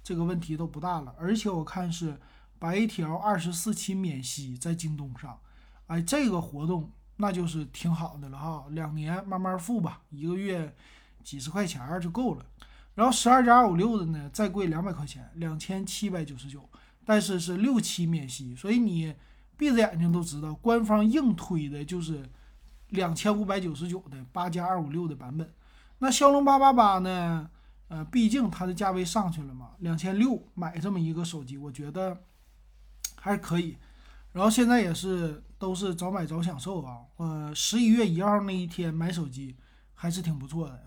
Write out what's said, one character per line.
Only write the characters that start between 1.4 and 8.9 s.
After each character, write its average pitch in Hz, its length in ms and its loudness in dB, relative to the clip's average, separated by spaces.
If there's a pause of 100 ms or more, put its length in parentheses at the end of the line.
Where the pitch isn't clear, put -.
我 170 140 -2
看 180 280 -6
是 165 260 -6 (420)
白 185 260 0
条 165 320 -4
二 202 200 0
十 170 140 -4
四 208 220 -4
期 - 220 -4
免 160 280 -4
息， 127 320 -8
在 165 180 -4
京 160 220 -4
东 143 240 -10
上， 120 180 -14 (500)
哎， 165 140 -2
这 262 280 2
个 185 100 0
活 156 260 -8
动 165 240 -2 (280)
那 208 120 0
就 180 160 -2
是 160 200 -4
挺 - 280 -4
好 165 220 -4
的 143 140 -14
了 135 80 -14
哈， 151 320 -8
两 151 260 -6